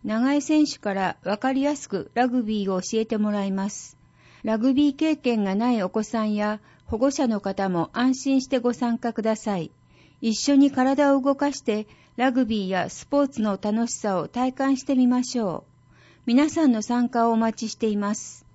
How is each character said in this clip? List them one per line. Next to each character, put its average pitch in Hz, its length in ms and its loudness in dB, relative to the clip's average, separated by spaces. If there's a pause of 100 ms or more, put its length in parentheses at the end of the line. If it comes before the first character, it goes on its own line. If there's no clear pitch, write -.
長 233 300 0
江 294 40 4
選 302 260 4
手 - 120 -6
か 202 160 -4
ら 190 320 -2
わ 202 120 -2
か 262 140 -2
り 269 100 0
や 285 140 0
す - 140 -14
く - 240 -6
ラ 247 160 2
グ 247 140 -2
ビ 214 200 -2
ー 190 100 -2
を 185 80 0
教 220 200 -2
え 220 40 -2
て 220 120 -4
も 214 140 0
ら 202 120 -2
い 196 80 -2
ま 190 180 -2
す。 - 280 -18 (460)
ラ 220 140 -2
グ 254 160 2
ビ 285 200 2
ー - 20 -6
経 311 220 0
験 233 260 0
が 190 100 0
な 233 200 2
い 220 100 0
お 185 60 -2
子 220 140 -2
さ 220 180 -4
ん 214 120 0
や 208 280 -2 (240)
保 226 120 -4
護 269 140 2
者 277 160 0
の 214 140 0
方 196 260 -2
も 175 240 -2
安 254 240 0
心 269 260 0
し 262 60 -8
て 254 120 0
ご 240 120 0
参 233 260 -2
加 233 140 -4
く 220 100 -6
だ 220 140 0
さ 208 220 -4
い。 160 120 -6 (520)
一 226 140 0
緒 285 200 2
に 277 160 6
体 277 460 4
を 269 40 0
動 277 140 2
か 285 160 -2
し - 80 -10
て、 214 280 -2 (280)
ラ 262 160 2
グ 254 140 2
ビ 214 220 -2
ー - 20 -6
や 185 200 -2
ス - 180 -16
ポ 285 160 2
ー 277 40 0
ツ 269 140 -6
の 208 200 -2
楽 220 260 0
し - 80 -8
さ 190 260 -2
を - 80 -6
体 254 240 -2
感 269 240 0
し 262 80 -10
て 277 100 0
み 254 120 4
ま 247 180 2
し 247 160 -4
ょ 190 260 -4
う。 - 40 -20 (540)
皆 269 240 4
さ 320 180 2
ん 254 40 6
の 220 100 2
参 240 280 0
加 233 180 2
を 233 60 2
お - 20 2
待 226 320 0
ち - 20 -4
し - 60 -12
て 226 120 -2
い 214 100 0
ま 208 180 -2
す。 - 400 -18